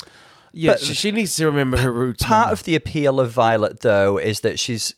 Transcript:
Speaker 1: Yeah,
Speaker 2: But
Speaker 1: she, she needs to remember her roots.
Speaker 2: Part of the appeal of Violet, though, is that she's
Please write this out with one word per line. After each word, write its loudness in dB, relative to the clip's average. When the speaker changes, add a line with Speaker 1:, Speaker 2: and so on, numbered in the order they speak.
Speaker 1:
Yeah, 2
Speaker 2:
But 0
Speaker 1:
she, -4
she -2
needs -2
to 0
remember 0
her 0
roots. -2
Speaker 2:
Part 2
of -6
the 0
appeal 0
of 0
Violet, 2
though, 2
is -2
that -2
she's -6